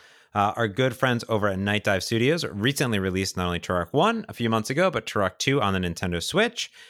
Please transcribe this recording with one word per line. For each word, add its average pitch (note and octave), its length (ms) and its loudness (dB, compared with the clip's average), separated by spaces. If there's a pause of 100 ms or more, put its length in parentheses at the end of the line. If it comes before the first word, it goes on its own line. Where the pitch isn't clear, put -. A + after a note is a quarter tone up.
(340)
uh, G#2 220 2
our A2+ 120 0
good B2 260 0
friends B2 360 0
over G#2 180 2
at F#2+ 100 -2
Night G#2 260 0
Dive G2 200 2
Studios C3+ 400 2
recently A#2 540 0
released F#2+ 380 -2
not F2+ 100 0
only F2 140 -2
Turok F2 320 -2
one G#3+ 360 2
a G2 60 -14
few A#2 160 -2
months G#3+ 180 0
ago, F3 220 2
but A#2+ 160 -4
Turok G2 320 -2
two C3+ 240 2
on G2 100 2
the F#2+ 80 0
Nintendo F2 420 -2
Switch. - 480 -2 (200)